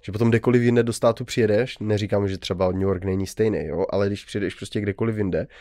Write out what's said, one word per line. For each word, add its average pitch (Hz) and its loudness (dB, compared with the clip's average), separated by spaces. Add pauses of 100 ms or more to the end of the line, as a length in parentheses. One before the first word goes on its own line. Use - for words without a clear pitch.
Že - -8
potom 117 2
kdekoliv 120 4
jinde 120 4
do 117 0
státu 120 0
přijedeš, 107 0
neříkám, 104 0
že 95 -2
třeba 92 0
New 95 -2
York 95 0
není 95 -2
stejný, 104 0
jo, 78 -2
ale 101 0
když 101 -6
přijedeš 95 -4
prostě - -6
kdekoliv 107 -2
jinde, 87 -2 (140)